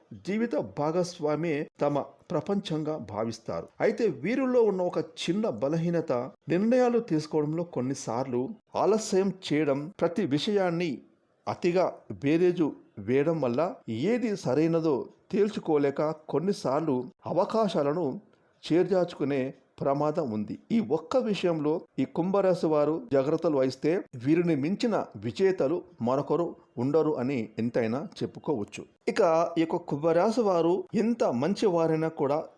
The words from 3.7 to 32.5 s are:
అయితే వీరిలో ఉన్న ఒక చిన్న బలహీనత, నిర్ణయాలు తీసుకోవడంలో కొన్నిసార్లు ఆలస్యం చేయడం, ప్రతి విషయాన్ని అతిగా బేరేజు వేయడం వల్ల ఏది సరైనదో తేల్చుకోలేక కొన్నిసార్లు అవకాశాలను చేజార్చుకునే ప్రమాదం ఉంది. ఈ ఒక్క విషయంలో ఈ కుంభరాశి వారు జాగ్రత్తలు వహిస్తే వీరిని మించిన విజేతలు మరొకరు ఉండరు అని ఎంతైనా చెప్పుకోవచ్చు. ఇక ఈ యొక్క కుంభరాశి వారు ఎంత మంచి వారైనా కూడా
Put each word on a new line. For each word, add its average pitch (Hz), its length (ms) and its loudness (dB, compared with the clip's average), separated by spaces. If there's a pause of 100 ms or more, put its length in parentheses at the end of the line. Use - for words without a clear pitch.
అయితే 214 260 2
వీరిలో 240 540 0
ఉన్న 190 200 2
ఒక 180 160 -2
చిన్న 185 520 -2
బలహీనత, 160 640 -2 (380)
నిర్ణయాలు 240 500 2
తీసుకోవడంలో 156 640 -2
కొన్నిసార్లు 131 840 -4 (260)
ఆలస్యం 190 580 2 (200)
చేయడం, 147 460 0
ప్రతి 170 260 0
విషయాన్ని 170 760 0 (460)
అతిగా 175 460 0 (180)
బేరేజు 160 640 2 (240)
వేయడం 143 420 0
వల్ల 139 340 0 (140)
ఏది 202 480 -2
సరైనదో 160 720 0 (220)
తేల్చుకోలేక 156 800 0
కొన్నిసార్లు 151 920 -2 (200)
అవకాశాలను 170 960 0 (520)
చేజార్చుకునే 170 800 2 (280)
ప్రమాదం 147 500 0
ఉంది. 107 280 -4 (120)
ఈ 226 80 4
ఒక్క 160 380 -2
విషయంలో 175 640 0 (180)
ఈ 131 60 2
కుంభరాశి 185 600 0
వారు 151 480 2
జాగ్రత్తలు 151 440 2
వహిస్తే 135 460 0 (120)
వీరిని 160 400 2
మించిన 175 500 0 (100)
విజేతలు 156 680 0 (180)
మరొకరు 143 540 0 (220)
ఉండరు 147 400 2
అని 123 320 -2 (100)
ఎంతైనా 120 480 -2 (160)
చెప్పుకోవచ్చు. 120 640 -6 (220)
ఇక 165 500 2
ఈ 160 40 2
యొక్క 165 140 0
కుంభరాశి 170 640 0
వారు 180 420 2 (120)
ఎంత 233 280 0
మంచి 165 420 0
వారైనా 160 420 2
కూడా 156 360 -2 (140)